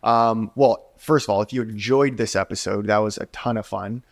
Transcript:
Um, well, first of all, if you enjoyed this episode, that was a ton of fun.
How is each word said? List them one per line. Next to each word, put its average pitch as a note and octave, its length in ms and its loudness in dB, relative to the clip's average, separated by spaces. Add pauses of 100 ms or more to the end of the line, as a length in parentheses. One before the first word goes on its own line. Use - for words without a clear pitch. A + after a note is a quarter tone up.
Um, A2+ 520 2
well, B2+ 420 2
first - 280 0
of - 40 -4
all, G2+ 120 2
if G#2+ 120 -6
you B2+ 80 -2
enjoyed A#2 560 0
this A2+ 180 -2
episode, G2+ 520 -2
that G#2 100 4
was G#2+ 200 0
a - 100 -8
ton A#2+ 300 -6
of G#2 80 -6
fun. G2+ 460 -8